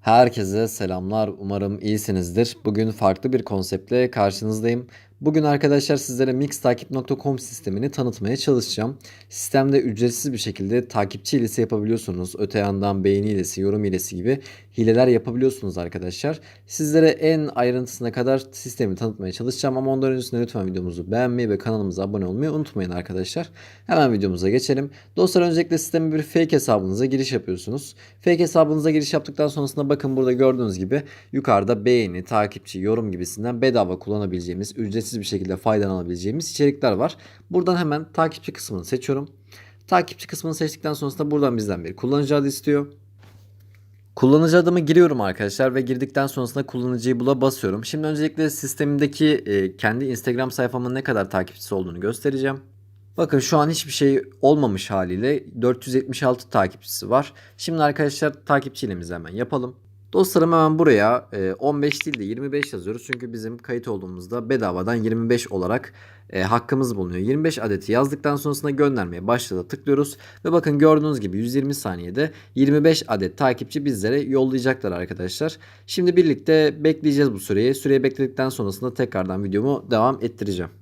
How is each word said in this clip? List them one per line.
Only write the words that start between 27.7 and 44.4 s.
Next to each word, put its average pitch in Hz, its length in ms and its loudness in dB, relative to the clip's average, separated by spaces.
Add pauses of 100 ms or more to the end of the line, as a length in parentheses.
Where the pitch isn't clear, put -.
Fake 170 180 4
hesabınıza 156 520 4
giriş 147 220 0
yaptıktan 151 360 0
sonrasında 143 400 -2
bakın 139 280 0
burada 127 160 4
gördüğünüz 123 460 2
gibi 113 240 0 (300)
yukarıda 113 520 2
beğeni, 104 400 2
takipçi, 104 560 -2
yorum 107 320 0
gibisinden 110 500 -6
bedava 104 360 2
kullanabileceğimiz, 95 800 -6
ücretsiz 107 360 -4
bir 107 120 -6
şekilde 95 320 -4
faydalanabileceğimiz 98 920 -2
içerikler 143 420 2
var. 120 240 -2 (340)
Buradan 180 260 2
hemen 156 360 -2
takipçi 156 400 -2
kısmını 92 320 -8
seçiyorum. 135 440 -4 (580)
Takipçi - 400 0
kısmını - 280 -8
seçtikten 151 380 -6
sonrasında 147 380 -6
buradan 139 260 2
bizden 98 280 -2
bir 92 120 -10
kullanıcı 143 400 0
adı 139 120 2
istiyor. 143 380 0 (1300)
Kullanıcı 156 420 6